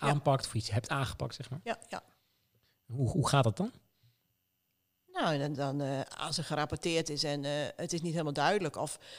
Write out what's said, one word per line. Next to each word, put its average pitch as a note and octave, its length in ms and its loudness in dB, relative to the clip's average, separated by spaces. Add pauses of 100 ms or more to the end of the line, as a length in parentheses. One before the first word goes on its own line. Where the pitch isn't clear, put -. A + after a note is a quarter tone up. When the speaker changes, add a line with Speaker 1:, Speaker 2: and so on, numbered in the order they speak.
Speaker 1:
Ja. C#3+ 80 2
Speaker 2:
aanpakt C#3+ 360 4
of - 80 -10
hoe - 80 -2
je - 60 -2
iets - 80 -10
hebt B2 140 0
aangepakt, C3+ 460 -2
zeg - 160 -12
maar? D3+ 140 -8
Speaker 1:
Ja, A#3 140 -4 (100)
ja. - 140 -8 (840)
Speaker 2:
Hoe, B2 260 0
hoe B2+ 180 2
gaat C#3 160 6
dat A2 120 2
dan? G#3 160 -2 (1400)
Speaker 1:
Nou, G3 280 2
en D3 140 0
dan, C#3 260 0
eh, C3+ 200 0 (180)
als D#3 200 -4
er D#3+ 60 -4
gerapporteerd D#3+ 640 0
is D3 160 -2
en, C#3+ 200 -2
eh, C#3+ 80 -2 (240)
het D#3+ 160 -4
is E3+ 100 -2
niet E3+ 100 -2
helemaal D3+ 200 0
duidelijk D#3 440 2
of C#3+ 220 -4 (200)